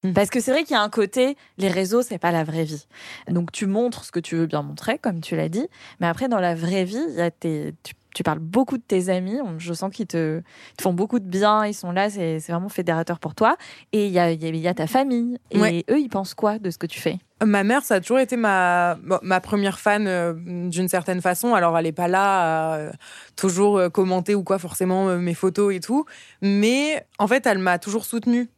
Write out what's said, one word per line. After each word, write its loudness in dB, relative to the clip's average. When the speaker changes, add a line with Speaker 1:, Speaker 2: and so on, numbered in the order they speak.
Speaker 1:
Mhm. 0
Speaker 2:
parce 2
que -2
c'est -2
vrai 2
qu'il -4
y 4
a 4
un -2
côté, 0
les 0
réseaux, 0
c'est -6
pas 0
la 0
vraie -2
vie. -10
Donc, 0
tu -6
montres 0
ce -18
que -2
tu -6
veux 2
bien -2
montrer, -4
comme -4
tu -6
l'as -2
dit, -4
mais 0
après, 0
dans 2
la 2
vraie 0
vie, -6
il -8
y -2
a 0
tes, -6
tu, -18
tu -6
parles 0
beaucoup 0
de -6
tes 0
amis, -2
on, -6
je -8
sens -6
qu'ils -8
te, -2
te -12
font 0
beaucoup 0
de -12
bien, 4
ils -2
sont -8
là, 2
c'est, -2
c'est -8
vraiment -4
fédérateur -2
pour -8
toi. 4
Et 2
il -2
y 6
a, 6
il -2
y -8
a, -2
il -4
y 0
a 0
ta -2
famille, 0
et 2
Speaker 1:
Ouais. 2
Speaker 2:
eux, 4
ils 0
pensent -4
quoi 0
de -4
ce -8
que -6
tu -10
fais ? -2
Speaker 1:
Ma 4
mère, 2
ça 0
a 4
toujours 0
été 0
ma, 2
bon, -2
ma 2
première -2
fan, 2
euh, 0
d'une -2
certaine -2
façon. 2
Alors, 4
elle 0
est -2
pas -2
là 2
à, -2
euh, -8
toujours, 2
euh, 4
commenter 2
ou 0
quoi, 0
forcément, 0
euh, 0
mes -2
photos 2
et -6
tout. 0
Mais, 2
en 2
fait, 2
elle 4
m'a 2
toujours -4
soutenue. 0